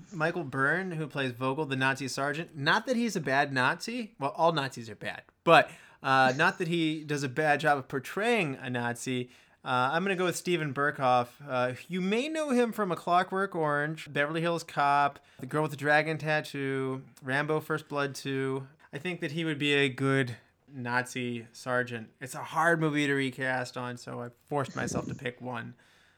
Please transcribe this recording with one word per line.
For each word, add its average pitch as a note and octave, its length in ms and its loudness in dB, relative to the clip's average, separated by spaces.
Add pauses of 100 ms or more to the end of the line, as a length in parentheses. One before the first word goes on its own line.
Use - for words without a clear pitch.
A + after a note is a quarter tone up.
(120)
Michael E3+ 320 -2
Byrne, C#3+ 480 0
who D#3 140 -4
plays C3 280 -4
Vogel, C3+ 320 -2
the C3+ 100 -2
Nazi C3+ 320 0
sergeant. C#3+ 500 -4
Not E3+ 300 2
that B3+ 80 0
he's A#3 200 0
a F3+ 60 0
bad C#3 320 2
Nazi. E3+ 680 -2
Well, C#3 160 -2
all E3 180 4
Nazis C3 360 -4
are G2+ 60 -10
bad, - 260 -8 (220)
but, D#3+ 260 8 (320)
uh, C3 320 6
<laughs> C3+ 40 -2
not E3+ 200 4
that F3+ 120 -2
he D#3+ 340 0
does D3 180 -2
a C#3 80 -2
bad D3 300 2
job D3 180 4
of B2+ 100 -8
portraying F#3+ 720 0
a B2+ 120 -6
Nazi. B2 580 -2 (340)
Uh, B2+ 300 2
I'm E3+ 100 0
gonna G3 120 0
go F3+ 100 -2
with E3+ 120 0
Steven D#3+ 360 -2
Berkoff. C3+ 540 2 (200)
Uh, B2+ 260 0 (140)
you F3+ 140 -4
may A3 260 0
know D#4 220 -4
him A#3+ 220 2
from G#3 200 -2
A D#3+ 40 0
Clockwork F#3 600 2
Orange, D3+ 560 -2
Beverly D3 300 0
Hills E3 220 0
Cop, C#3+ 560 2 (200)
The C3+ 60 -10
Girl C#3+ 160 -2
with D3+ 100 -2
the C#3+ 60 -10
Dragon D3+ 400 2
Tattoo, C3+ 840 -4 (180)
Rambo D3 380 0
First D3+ 280 -6
Blood C#3+ 280 -2
two. C3+ 500 -4 (280)
I C#3+ 60 -8
think F3 200 -6
that D3+ 140 -6
he E3 100 -2
would D#3 160 -2
be C#3+ 140 2
a C#3 160 4
good C3+ 480 0 (360)
Nazi B2 800 -4
sergeant. A#2+ 560 -4 (140)
It's C#3 140 -12
a C#3 80 -10
hard D#3+ 360 4
movie D3 260 2
to C#3 80 2
recast C3 640 -2
on, B2 220 -8
so B2 240 -10
I A#2+ 80 -10 (160)
forced C#3 320 -2
myself B2+ 320 -4
to - 40 -6
pick B2 280 -8
one. A#2+ 320 -8 (440)